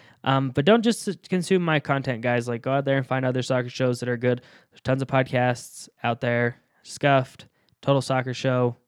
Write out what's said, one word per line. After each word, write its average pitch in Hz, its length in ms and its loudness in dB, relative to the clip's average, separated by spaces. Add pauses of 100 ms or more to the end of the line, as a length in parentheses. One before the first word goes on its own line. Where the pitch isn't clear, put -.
(240)
Um, 135 260 2
but 143 160 0
don't 226 160 6
just 220 260 0
s-, 196 100 -4 (120)
consume 180 340 0
my 160 160 2
content, 131 440 -2
guys. 123 240 0
Like, 120 160 -6
go 131 80 -2
out 139 140 0
there 135 120 2
and 131 80 -2
find 131 180 -2
other 127 200 0
soccer 123 260 -2
shows 123 300 -2
that 120 100 -6
are 120 80 -2
good. 123 240 0 (300)
There's - 100 -20
tons 131 220 0
of 127 40 -10
podcasts 123 800 -2 (160)
out 120 180 -2
there. 120 360 0 (240)
Scuffed. - 640 0 (360)
Total 139 200 2
Soccer 127 320 -2
Show, 123 420 0 (120)